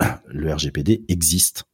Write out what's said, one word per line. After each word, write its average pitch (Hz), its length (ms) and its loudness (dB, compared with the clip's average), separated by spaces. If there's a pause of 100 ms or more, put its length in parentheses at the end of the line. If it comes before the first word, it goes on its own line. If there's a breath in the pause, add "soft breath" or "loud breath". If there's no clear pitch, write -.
(140)
<clears throat> - 140 -14
le 76 260 -2
R 73 60 -4
G 71 120 -2
P 73 120 -2
D 107 240 2
existe. 87 560 0 (100)